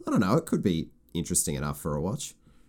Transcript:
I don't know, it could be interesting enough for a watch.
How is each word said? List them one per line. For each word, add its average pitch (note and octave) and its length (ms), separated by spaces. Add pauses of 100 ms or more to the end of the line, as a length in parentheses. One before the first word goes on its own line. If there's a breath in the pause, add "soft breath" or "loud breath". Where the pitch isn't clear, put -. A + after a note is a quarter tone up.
I D#4 40
don't B3+ 100
know, G2 160
it - 100
could - 160
be E2+ 260 (260)
interesting E2+ 400
enough C#2+ 260
for D2+ 140
a D2 60
watch. G2 340 (340 soft breath)